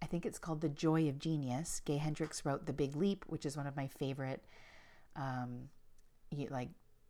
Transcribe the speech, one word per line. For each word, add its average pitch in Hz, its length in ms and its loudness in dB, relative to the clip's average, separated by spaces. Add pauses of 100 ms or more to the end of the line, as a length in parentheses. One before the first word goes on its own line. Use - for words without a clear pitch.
I 160 40 0
think 175 200 0
it's - 120 -2
called 160 220 -2
The 160 80 2
Joy 156 400 6
of 139 100 0
Genius. 147 640 0
Gay 143 160 2
Hendricks 151 480 0
wrote 143 220 0
The 151 80 0
Big 139 200 2
Leap, 196 340 2
which 160 180 -4
is 143 100 -2
one 143 100 -2
of 139 100 -4
my 139 100 0
favorite, 135 580 -2 (720)
um, 127 540 -4 (600)
y-, 143 200 -2
like, 127 180 -2 (420)